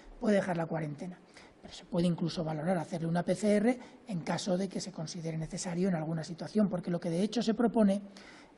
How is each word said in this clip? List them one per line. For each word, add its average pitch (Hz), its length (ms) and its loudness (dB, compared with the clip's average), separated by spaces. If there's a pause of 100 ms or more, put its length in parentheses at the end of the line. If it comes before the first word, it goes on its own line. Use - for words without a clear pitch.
(180)
puede 214 180 4
dejar 185 200 2
la 165 100 -2
cuarentena. 160 520 -6 (440)
Pero - 120 -18
se - 100 -18
puede 175 240 2
incluso 170 340 0
valorar 156 360 0
hacerle 160 280 -4
una 170 160 0
P 180 140 2
C 208 220 4
R 240 200 4 (300)
en 180 140 -4
caso 180 360 0
de 190 100 -2
que 170 120 -6
se 185 100 -8
considere 160 480 -6
necesario 175 500 -2
en 180 60 2
alguna 156 300 -4
situación, 196 440 0
porque 175 220 -4
lo 170 80 0
que 175 120 -2
de 170 120 0
hecho 214 200 0
se 214 120 2
propone 214 480 4 (560)